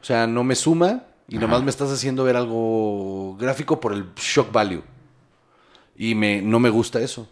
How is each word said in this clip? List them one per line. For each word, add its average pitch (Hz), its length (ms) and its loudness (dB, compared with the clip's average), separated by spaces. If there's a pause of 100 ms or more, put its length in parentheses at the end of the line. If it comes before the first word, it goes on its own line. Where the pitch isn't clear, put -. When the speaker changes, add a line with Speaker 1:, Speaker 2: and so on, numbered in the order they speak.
Speaker 1:
O - 40 -20
sea, 117 220 2
no 117 160 0
me 127 120 2
suma 175 480 2 (240)
y 113 100 -8
Speaker 2:
Ajá. 110 80 -2
Speaker 1:
nomás 120 180 2
me 139 80 0
estás 139 200 -4
haciendo 131 320 -2
ver 127 120 4
algo 107 1040 -2
gráfico 135 400 -2
por 110 140 -4
el 101 120 -6 (100)
shock - 360 0
value. 101 320 0 (1120)
Y 113 200 -2
me, 104 260 2
no 110 180 2
me 123 100 6
gusta 113 320 0
eso. 120 300 -8